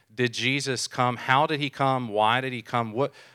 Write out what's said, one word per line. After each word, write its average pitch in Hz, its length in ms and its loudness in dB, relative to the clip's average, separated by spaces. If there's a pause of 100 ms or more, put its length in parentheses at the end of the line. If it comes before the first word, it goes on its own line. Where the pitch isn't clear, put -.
(120)
did 120 200 0
Jesus 131 560 -2
come? 123 300 0
How 135 280 4
did 151 140 -4
he 143 100 -2
come? 131 380 0
Why 107 320 2
did 131 120 -6
he 117 100 -8
come? 113 300 -2
What, 131 200 -2 (220)